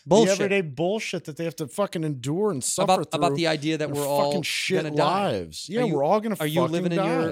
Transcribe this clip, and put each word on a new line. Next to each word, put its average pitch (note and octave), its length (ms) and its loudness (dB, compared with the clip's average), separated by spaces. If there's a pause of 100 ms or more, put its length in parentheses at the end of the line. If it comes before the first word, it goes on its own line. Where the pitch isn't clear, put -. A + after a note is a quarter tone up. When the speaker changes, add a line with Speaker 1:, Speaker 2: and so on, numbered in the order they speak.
Speaker 1:
Bullshit. F#3+ 360 6
Speaker 2:
the G3+ 60 2
everyday G3 220 2
bullshit F3 580 -4
that D3+ 120 -12
they E3 60 -6
have E3 140 -6
to D#3 100 -6
fucking F#3+ 360 -4
endure D3+ 460 -2
and C3+ 140 -4
suffer F#3 300 2
Speaker 1:
About, F3+ 200 2
about D#3+ 140 2
Speaker 2:
through C#3+ 100 2
Speaker 1:
the E3 80 0
idea D#3 320 0
that C#3+ 160 -2
Speaker 2:
their C#3+ 80 -2
Speaker 1:
we're C#3+ 60 0
all C#3+ 240 2
Speaker 2:
fucking D3 100 0
shit - 400 -2
Speaker 1:
gonna D3+ 140 -6
die. E3+ 360 2
Speaker 2:
lives. F2 380 -6
Yeah, A3 120 -2
Speaker 1:
Are B3 40 2
you, F#3 80 0
Speaker 2:
we're C#3 100 2
all F#3+ 160 4
gonna G#3+ 200 -2
Speaker 1:
are D3+ 80 -2
you D#3+ 140 0
Speaker 2:
fucking D#3+ 120 2
Speaker 1:
living F3 200 0
in F3 40 0
your E3 340 0